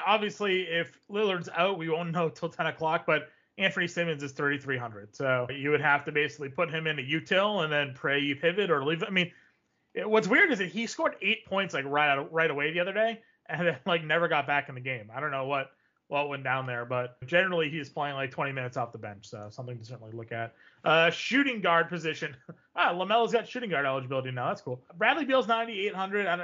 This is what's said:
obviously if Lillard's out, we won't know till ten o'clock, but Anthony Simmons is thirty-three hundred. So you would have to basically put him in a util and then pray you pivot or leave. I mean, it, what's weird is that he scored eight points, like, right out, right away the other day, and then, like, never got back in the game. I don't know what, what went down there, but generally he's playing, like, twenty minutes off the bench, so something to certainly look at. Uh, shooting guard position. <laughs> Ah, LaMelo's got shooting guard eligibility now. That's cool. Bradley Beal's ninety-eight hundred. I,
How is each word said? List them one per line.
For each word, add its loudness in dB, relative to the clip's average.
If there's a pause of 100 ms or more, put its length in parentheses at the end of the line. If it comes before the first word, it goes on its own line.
obviously 2
if -4 (100)
Lillard's -2
out, 2
we -4
won't -2
know 0
till -6
ten -4
o'clock, 0
but 2 (280)
Anthony 0
Simmons -2
is -6
thirty-three -2
hundred. -12
So 2
you -2
would 4
have 4
to -6
basically -2
put -2
him -4
in -2
a -4
util 2
and 0
then 0
pray 0
you 0
pivot 2
or 2
leave. 0
I -2
mean, 0 (640)
it, -4
what's 4
weird 6
is 2
that -2
he -4
scored -2
eight -2
points, -2
like, -2
right 4
out, 0
right 2
away -2
the -2
other -2
day, 0 (260)
and 0
then, 2 (100)
like, 2
never 2
got 2
back 0
in -12
the -10
game. -8
I -8
don't -4
know -4
what, -4 (380)
what -2
went -6
down 0
there, -4
but -2
generally 4
he's -6
playing, -4
like, -4
twenty -2
minutes -6
off -4
the -12
bench, -14
so -12
something -10
to -16
certainly -16
look -12
at. -6 (320)
Uh, 6
shooting 0
guard 4
position. -6 (120)
<laughs> -18 (260)
Ah, 4
LaMelo's 2
got 2
shooting -8
guard 2
eligibility -2
now. -2
That's -2
cool. -10 (160)
Bradley 2
Beal's 2
ninety-eight -2
hundred. -2
I, 2